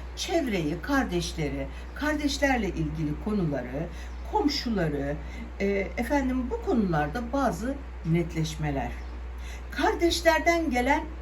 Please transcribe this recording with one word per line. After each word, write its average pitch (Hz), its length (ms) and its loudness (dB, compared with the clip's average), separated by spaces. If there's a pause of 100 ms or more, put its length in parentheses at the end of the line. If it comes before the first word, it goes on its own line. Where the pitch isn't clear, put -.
(160)
Çevreyi, 196 640 0
kardeşleri, 170 840 0 (280)
kardeşlerle 277 760 2
ilgili 156 560 -2
konuları, 180 640 0 (460)
komşuları, 165 840 2 (440)
e, 196 60 0 (300)
efendim 254 540 0
bu 466 120 -4
konularda 202 720 2
bazı 247 420 0 (320)
netleşmeler. 156 840 0 (800)
Kardeşlerden 330 1000 4
gelen 262 340 4 (180)